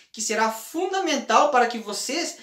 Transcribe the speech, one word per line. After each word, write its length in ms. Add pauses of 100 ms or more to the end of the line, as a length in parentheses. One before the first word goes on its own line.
(120)
que 100
será 300
fundamental 1000
para 160
que 120
você 640